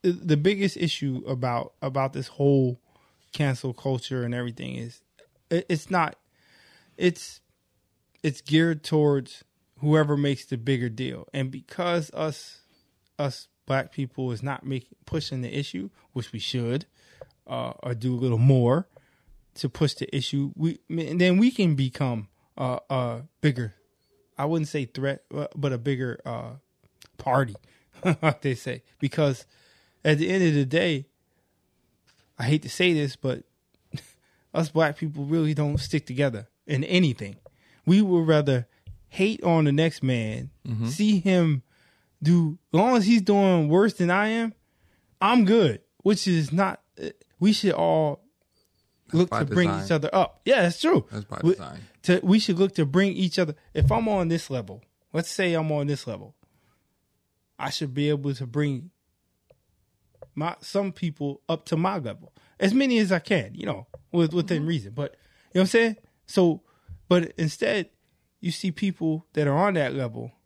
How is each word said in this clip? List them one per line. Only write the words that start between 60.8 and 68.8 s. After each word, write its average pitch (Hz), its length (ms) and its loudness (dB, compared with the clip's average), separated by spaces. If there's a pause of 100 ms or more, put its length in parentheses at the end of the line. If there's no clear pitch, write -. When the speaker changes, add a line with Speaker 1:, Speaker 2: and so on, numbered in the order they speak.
Speaker 1:
people 147 560 -6
up 165 180 -2
to 165 100 -2
my 185 220 0
level, 117 340 -10 (280)
as 196 140 4
many 254 240 4
as 202 120 2
I 180 80 2
can, 123 360 -2
you 196 120 -10
know, 120 200 -8 (260)
with, 165 200 2
within 170 280 0
Speaker 2:
Mm-hmm. 151 80 -2
Speaker 1:
reason. 113 260 -4
But, 143 180 -6
you - 460 -6
know - 20 4
what - 20 6
I'm 196 40 6
saying? 226 300 2 (300)
So, 175 360 2 (460)
but 180 280 2
instead, 180 520 -2 (520)
you 175 100 -4
see 180 200 -4
people 160 640 -4